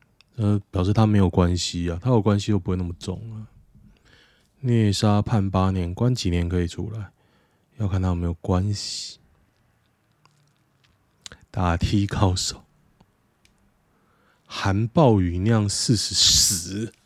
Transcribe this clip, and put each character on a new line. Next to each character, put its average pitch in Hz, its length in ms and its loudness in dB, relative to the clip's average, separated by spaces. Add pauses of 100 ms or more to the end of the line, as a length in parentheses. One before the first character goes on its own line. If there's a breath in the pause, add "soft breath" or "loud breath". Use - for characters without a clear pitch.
(360)
呃， 104 240 2 (120)
表 95 120 0
示 95 80 2
他 110 140 4
没 107 140 4
有 92 100 4
关 87 260 2
系 87 360 -4
啊， 85 100 -8
他 123 80 -4
有 123 100 4
关 104 200 2
系 101 120 -4
又 104 60 2
不 92 140 -4
会 90 60 -2
那 92 60 -4
么 85 160 -6
重 107 360 -10
啊。 107 120 -14 (1120 soft breath)
虐 117 340 2
杀 104 280 4
判 98 300 0
八 95 200 2
年， 90 220 -4
关 123 220 0
几 101 140 -4
年 85 180 0
可 90 140 0
以 87 60 -2
出 90 240 -8
来？ 107 200 -12 (680)
要 107 100 -4
看 95 140 -2
他 92 60 0
有 90 80 0
没 87 100 -4
有 85 100 -2
关 95 380 -2
系。 - 460 -10 (2250 loud breath)
打 87 240 0
踢 101 320 0
高 95 260 2
手， - 300 -6 (1800)
含 104 420 -2
暴 120 320 4
雨 87 200 0
酿 107 280 2
四 107 300 0
十 - 180 -6
死， 95 760 0 (120 soft breath)